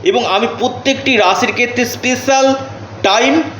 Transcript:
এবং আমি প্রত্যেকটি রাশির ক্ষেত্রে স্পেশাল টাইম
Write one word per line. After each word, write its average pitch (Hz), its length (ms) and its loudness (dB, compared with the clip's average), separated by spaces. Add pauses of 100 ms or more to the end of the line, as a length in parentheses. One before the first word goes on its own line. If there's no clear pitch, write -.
এবং 214 220 2
আমি 202 220 2 (120)
প্রত্যেকটি 262 580 0
রাশির 208 340 2
ক্ষেত্রে 240 340 0
স্পেশাল 269 680 0 (500)
টাইম 254 380 2 (180)